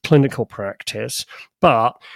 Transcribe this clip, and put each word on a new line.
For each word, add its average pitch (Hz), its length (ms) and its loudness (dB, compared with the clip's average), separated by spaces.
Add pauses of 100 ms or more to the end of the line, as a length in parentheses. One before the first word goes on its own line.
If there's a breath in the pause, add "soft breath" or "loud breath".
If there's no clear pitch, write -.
clinical 139 420 2
practice. - 800 -10 (340 loud breath)
But 120 380 2 (180 loud breath)